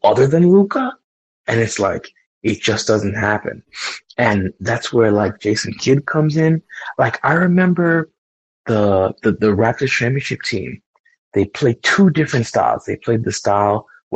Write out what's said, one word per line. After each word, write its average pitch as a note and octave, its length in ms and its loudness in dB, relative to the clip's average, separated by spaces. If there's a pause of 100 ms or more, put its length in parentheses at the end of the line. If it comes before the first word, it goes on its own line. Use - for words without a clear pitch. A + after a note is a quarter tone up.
other C3+ 240 4
than E3+ 220 4
Luka? G3+ 460 2 (520)
And A2+ 120 0
it's A2 200 -2
like, G2 320 -2 (300)
it A2+ 180 -2
just - 260 -2
doesn't G2+ 280 0
happen. G#2 480 -4 (540)
And A2+ 440 0
that's A#2 320 -6
where, A2+ 180 4
like, G#2 300 0
Jason - 340 -4
Kidd C#3 320 0
comes D#3 300 0
in. D#3+ 260 2 (340)
Like, C3 280 -2
I - 80 2
remember F3 760 2 (560)
the, G2+ 560 2
the, G#2+ 100 2
the G#2+ 160 0
Raptors A2+ 420 0
championship C3 520 -4
team. - 380 -8 (540)
They G2 120 0
played - 360 -2
two G3 280 4
different C#3+ 360 -2
styles. A2 380 -2
They G#2 120 -6
played A2+ 280 -2
the G#2+ 80 -4
style G#2 560 0 (280)